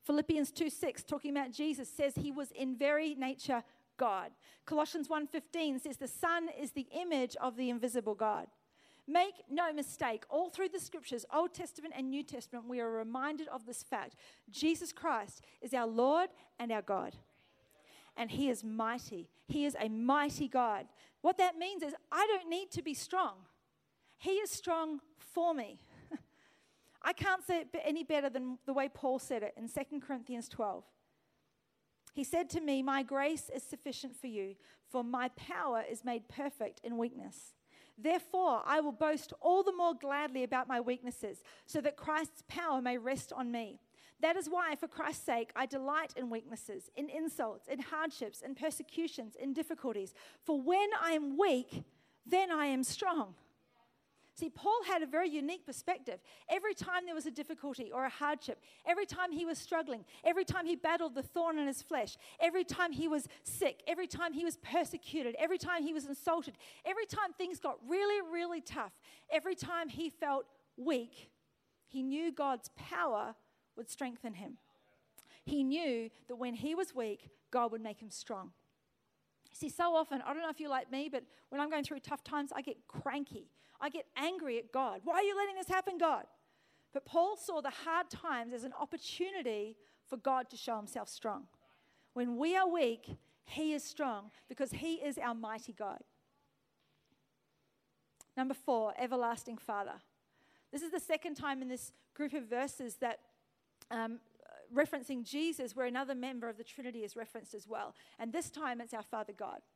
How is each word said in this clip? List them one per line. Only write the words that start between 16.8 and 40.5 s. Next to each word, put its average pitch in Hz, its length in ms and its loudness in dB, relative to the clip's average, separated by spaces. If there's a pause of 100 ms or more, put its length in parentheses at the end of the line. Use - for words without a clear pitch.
God. - 340 0 (1000)
And 233 140 -2
he 277 180 2
is 233 140 2
mighty. 220 680 -2 (200)
He 294 160 2
is 285 160 2
a 220 80 2
mighty 277 580 4
God. 233 400 2 (340)
What 359 180 6
that 359 200 6
means 359 240 -2
is 294 120 -2 (180)
I 392 160 6
don't 381 200 4
need 359 220 -2
to 349 120 -4
be 285 120 -2
strong. 339 400 0 (840)
He - 160 0
is 415 160 2
strong 320 500 0 (180)
for 339 340 2
me. 240 280 -4 (320)
<laughs> - 880 -18
I 320 100 4
can't 370 320 2
say 339 180 2
it - 100 -12
be-, 339 120 -4
any 311 200 0
better 285 260 2
than 254 360 -4
the 277 60 -2
way 269 160 2
Paul 269 300 0
said 240 240 -4
it - 140 -6
in 226 100 -10
Second 277 360 -6
Corinthians 240 460 -6
twelve. 196 360 -4 (1300)
He 285 100 -4
said 339 280 0
to 339 100 0
me, 277 240 2
"My 277 180 2
grace 277 500 0
is 262 120 -6
sufficient 262 500 -8
for - 140 -10
you, 196 260 -4 (340)
for 247 140 0
my 247 280 0
power 254 600 0
is 226 140 -8
made 240 240 -2
perfect - 560 -4
in 233 140 -2
weakness." - 560 -4 (440)
Therefore, 330 680 4
I 302 160 6
will 294 120 2
boast 302 480 2
all 359 220 8
the 381 100 4
more 349 220 4
gladly 277 500 0
about 254 220 2